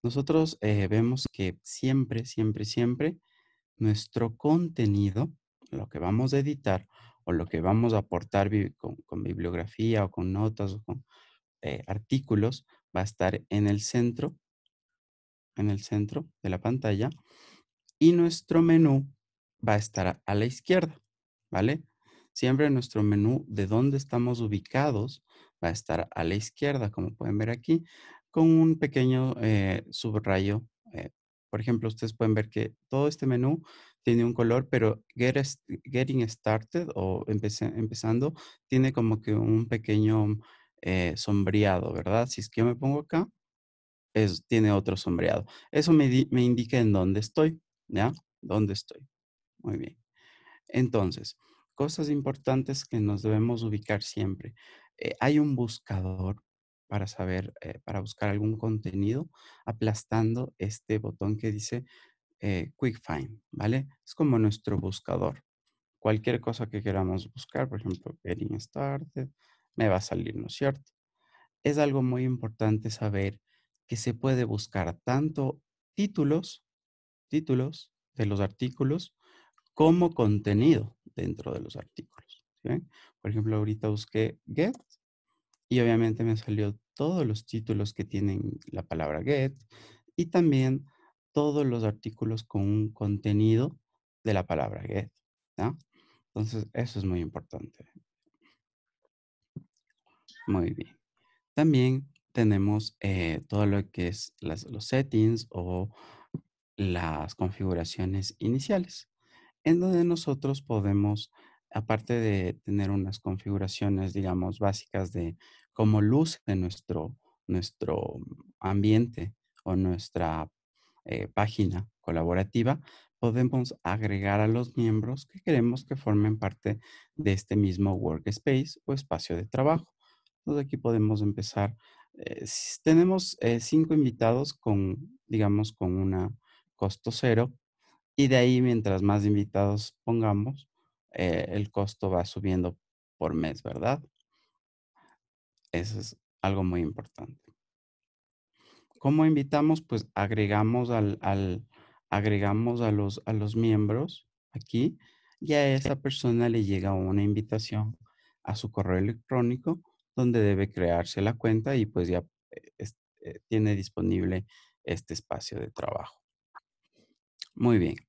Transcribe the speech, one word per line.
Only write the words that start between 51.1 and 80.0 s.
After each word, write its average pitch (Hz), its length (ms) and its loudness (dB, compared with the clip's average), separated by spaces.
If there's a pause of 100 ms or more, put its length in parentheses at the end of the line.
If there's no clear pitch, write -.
cosas 151 340 -2
importantes 135 800 -2
que 117 140 -4
nos 101 220 0
debemos 110 400 0
ubicar 107 400 -2
siempre. - 520 -6 (440)
Eh, - 220 -6
hay 147 180 4
un 147 160 2
buscador 95 880 -4 (460)
para 101 180 -4
saber, 92 560 -6
eh, - 220 -12
para 101 160 -6
buscar 104 280 -6
algún 107 300 -2
contenido, 110 720 -2 (340)
aplastando 113 920 -2
este 107 400 -4
botón 107 400 -4
que 110 120 -4
dice, 113 340 -6 (560)
eh, 95 380 -4
"Quick 113 220 -2
Find", 80 400 -8 (120)
¿vale? 131 360 -2 (160)
Es - 100 -20
como 139 240 2
nuestro 104 400 0
buscador. 92 640 -4 (560)
Cualquier 110 420 0
cosa 117 280 -6
que 107 140 -6
queramos 95 500 -2
buscar, - 360 -8
por 107 120 -8
ejemplo, - 440 -8
Getting 92 360 -6
Started, 139 720 -8 (440)
me 110 140 0
va 92 80 4
a 95 40 0
salir, 92 360 -6
¿no - 120 -8
es - 60 -12
cierto? 139 380 -4 (720)
Es 143 160 0
algo 139 240 2
muy 127 220 0
importante 110 680 -2
saber 101 500 -2 (460)
que 117 100 -6
se 117 160 -4
puede 127 320 0
buscar 104 600 -4
tanto 139 580 -2 (320)
títulos, 180 720 -2 (640)
títulos 143 640 -2 (220)
de 110 120 -2
los 101 140 0
artículos, 131 720 -4 (580)
como 165 400 6